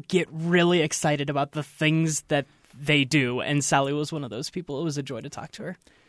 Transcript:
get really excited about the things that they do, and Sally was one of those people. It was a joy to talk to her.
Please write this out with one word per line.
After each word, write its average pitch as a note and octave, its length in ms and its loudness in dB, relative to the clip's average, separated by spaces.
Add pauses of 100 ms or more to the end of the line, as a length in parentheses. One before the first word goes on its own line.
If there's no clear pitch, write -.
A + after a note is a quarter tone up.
get F3 240 0
really F3 500 4
excited D3 480 0
about C#3+ 240 -2
the D3+ 100 -4
things D#3+ 640 0
that C#3+ 180 0 (320)
they C#3+ 280 2
do, B2 360 2
and D3 220 0
Sally C#3 300 2
was D3 180 -4
one D3 120 -6
of A#2+ 60 -10
those A2+ 200 -8
people. C#3+ 320 -8
It - 20 -4
was D3+ 140 -4
a C#3+ 60 -2
joy C3 180 -10
to C#3+ 80 -12
talk - 240 -14
to G#3+ 100 -16
her. D#3 140 -12 (320)